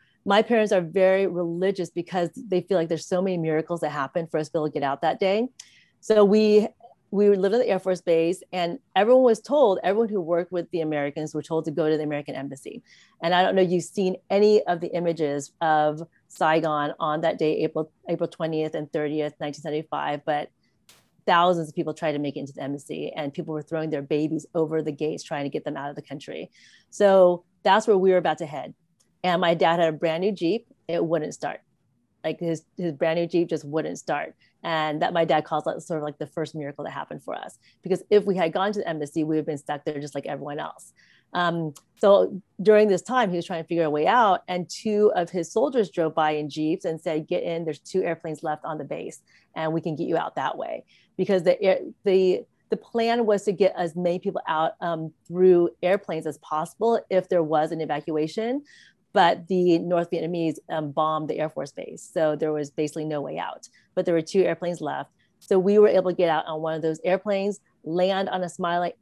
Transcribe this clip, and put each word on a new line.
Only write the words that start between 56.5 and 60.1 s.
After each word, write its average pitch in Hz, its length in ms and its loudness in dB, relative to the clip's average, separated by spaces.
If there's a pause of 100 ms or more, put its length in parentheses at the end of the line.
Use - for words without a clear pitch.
if 180 100 -2
there 175 160 2 (100)
was 156 180 2
an 160 80 -6
evacuation. 156 840 -4 (500)
But 175 360 2
the 180 300 4
North 175 320 -2